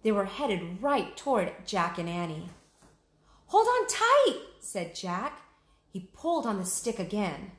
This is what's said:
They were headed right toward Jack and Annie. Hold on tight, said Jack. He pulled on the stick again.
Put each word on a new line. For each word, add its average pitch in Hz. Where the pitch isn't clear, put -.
They 220
were 202
headed 185
right 277
toward 214
Jack 175
and 170
Annie. 170
Hold 427
on 494
tight, 494
said 175
Jack. 190
He 185
pulled 330
on 208
the 185
stick -
again. 180